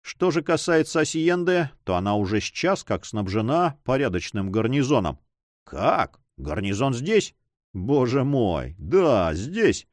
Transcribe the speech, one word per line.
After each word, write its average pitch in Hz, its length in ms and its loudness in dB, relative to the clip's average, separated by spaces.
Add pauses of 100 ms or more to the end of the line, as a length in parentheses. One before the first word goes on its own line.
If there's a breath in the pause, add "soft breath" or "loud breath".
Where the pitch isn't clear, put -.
Что - 300 -2
же 160 120 0
касается 160 580 2
Асиенды, 170 720 0 (120)
то 90 140 -2
она 98 180 0
уже 104 260 0
сейчас - 440 -2
как 95 200 -4
снабжена 110 800 -2
порядочным 107 680 -2
гарнизоном". 113 680 0 (460)
"Как? - 560 -2 (160)
Гарнизон 98 580 -4
здесь?" 175 400 0 (380)
"Боже 127 500 0
мой, 95 560 0
да, 110 560 2
здесь. 151 580 -2